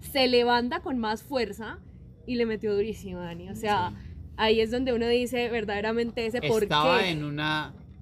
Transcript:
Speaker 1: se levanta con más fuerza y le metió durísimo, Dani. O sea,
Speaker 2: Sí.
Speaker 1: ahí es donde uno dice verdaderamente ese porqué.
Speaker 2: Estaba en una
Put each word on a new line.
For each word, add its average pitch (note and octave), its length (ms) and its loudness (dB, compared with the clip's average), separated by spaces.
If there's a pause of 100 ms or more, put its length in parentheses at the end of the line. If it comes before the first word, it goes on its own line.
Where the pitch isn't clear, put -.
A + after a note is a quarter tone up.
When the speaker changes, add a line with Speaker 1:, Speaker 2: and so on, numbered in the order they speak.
Speaker 1:
se C4 260 2
levanta A#3+ 540 4
con E4 160 -4
más A3 260 -2
fuerza A#3 560 -6 (480)
y B3+ 80 -4
le A#3 100 2
metió G#3+ 300 0
durísimo, G3+ 440 -2
Dani. F3 300 -10
O G#3+ 60 -10
sea, G#3 360 0
Speaker 2:
Sí. - 40 -10 (420)
Speaker 1:
ahí A3 240 4
es A3 100 2
donde B3+ 220 0
uno A#3 140 0
dice A#3+ 420 2
verdaderamente A3+ 760 -2
ese A3+ 160 -4
porqué. G#3+ 240 2
Speaker 2:
Estaba F3 420 4
en D#3 160 -2
una D3+ 520 -4 (260)